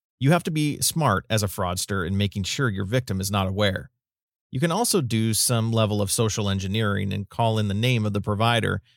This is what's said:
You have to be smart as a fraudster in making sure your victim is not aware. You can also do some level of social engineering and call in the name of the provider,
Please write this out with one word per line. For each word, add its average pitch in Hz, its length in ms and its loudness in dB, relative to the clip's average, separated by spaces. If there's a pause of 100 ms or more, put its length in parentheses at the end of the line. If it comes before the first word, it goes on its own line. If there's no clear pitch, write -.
(200)
You 135 120 4
have 175 120 4
to 185 80 -4
be 151 280 0
smart 139 480 2
as 110 140 2
a 101 60 0
fraudster 90 580 -4
in 98 120 -2
making 101 260 -2
sure 131 260 -2
your 95 160 -4
victim 104 340 -2
is 95 120 -4
not 98 160 2
aware. 95 420 0 (640)
You 127 80 -4
can 165 120 2
also 208 300 2
do 113 320 0
some 113 380 0
level 107 320 2
of 95 80 -2
social 107 400 0
engineering 98 600 -2
and 98 160 -6
call 113 300 0
in 107 100 0
the 98 60 -2
name 113 320 0
of 104 80 -2
the 101 80 -2
provider, 104 580 0 (180)